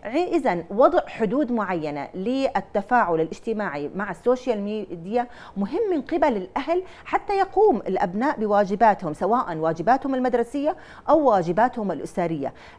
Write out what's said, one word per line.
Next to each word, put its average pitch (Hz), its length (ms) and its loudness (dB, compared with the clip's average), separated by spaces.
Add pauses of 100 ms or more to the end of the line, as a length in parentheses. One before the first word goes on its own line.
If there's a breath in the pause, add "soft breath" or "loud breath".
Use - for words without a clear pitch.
ع-، 220 120 -6
إذن 262 540 0
وضع 254 380 4
حدود 240 440 -2
معينة 165 600 -4
للتفاعل 208 1080 0
الاجتماعي 165 760 -4
مع 202 160 -4
السوشيال 240 500 0
ميديا 208 640 -4 (300 loud breath)
مهم 294 340 -2
من 320 100 0
قبل 302 360 0
الأهل 311 460 -4 (220 loud breath)
حتى - 320 -2
يقوم 381 400 4
الأبناء 202 640 -2
بواجباتهم، 202 720 2
سواء 190 440 0
واجباتهم 175 580 0
المدرسية 254 600 0 (340 loud breath)
أو 294 200 6
واجباتهم 202 640 2
الأسرية. 160 640 -4 (260 loud breath)